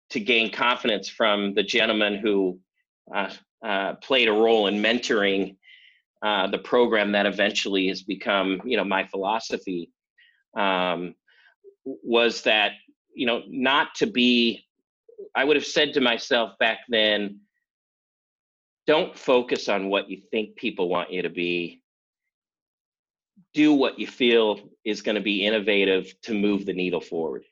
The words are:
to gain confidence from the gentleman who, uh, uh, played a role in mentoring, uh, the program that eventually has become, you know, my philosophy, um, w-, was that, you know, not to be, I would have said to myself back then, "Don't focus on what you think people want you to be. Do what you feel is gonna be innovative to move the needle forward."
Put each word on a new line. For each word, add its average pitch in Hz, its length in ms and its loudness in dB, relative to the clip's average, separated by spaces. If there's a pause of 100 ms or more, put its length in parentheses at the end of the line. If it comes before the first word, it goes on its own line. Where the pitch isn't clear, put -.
(100)
to 131 100 -4
gain 113 320 0
confidence 123 560 0
from 104 460 0
the 104 80 2
gentleman 107 540 0
who, 98 440 0 (520)
uh, 95 220 -4 (300)
uh, 98 380 -2
played 127 240 2
a 107 60 4
role 110 340 4
in 104 160 0
mentoring, 101 720 0 (640)
uh, 104 280 0
the 101 100 -4
program 110 540 2
that 101 140 2
eventually 101 600 0
has 92 160 -4
become, 95 600 -2
you 123 120 -2
know, 101 60 0
my 95 240 -2
philosophy, 98 840 -6 (680)
um, 90 580 -2 (720)
w-, 135 180 -12
was 117 400 2
that, 107 300 2 (420)
you 143 100 -6
know, 117 220 -2
not 139 480 0
to 147 140 -2
be, 120 580 2 (720)
I 131 80 0
would 147 100 4
have 139 100 0
said 147 300 0
to 147 60 0
myself 117 580 0
back 113 300 0
then, 104 540 0 (1500)
"Don't 160 280 2
focus 123 520 0
on 98 220 -2
what 98 200 -2
you 95 100 -14 (120)
think 107 240 -6
people 92 320 -4
want 87 240 -4
you 92 100 -6
to 85 80 -4
be. 87 540 -6 (1700)
Do 151 200 6
what 131 260 2
you 107 80 -6
feel 113 500 2 (260)
is 107 180 -4
gonna 107 180 -2
be 101 260 -2
innovative 98 760 0
to 117 120 -8
move 101 320 0
the 98 60 -4
needle 87 280 -4
forward." 80 520 -6